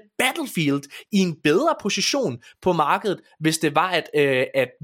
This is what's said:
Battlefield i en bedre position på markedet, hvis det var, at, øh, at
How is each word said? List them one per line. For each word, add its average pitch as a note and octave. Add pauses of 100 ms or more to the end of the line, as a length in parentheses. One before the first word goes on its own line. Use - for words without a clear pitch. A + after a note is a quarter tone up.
(180)
Battlefield A3+ (300)
i G3+
en F3+
bedre B3
position G3 (200)
på F#3+
markedet, E3+ (200)
hvis D#3
det D3
var, E3+
at, E3+
øh, C#3
at B2+ (160)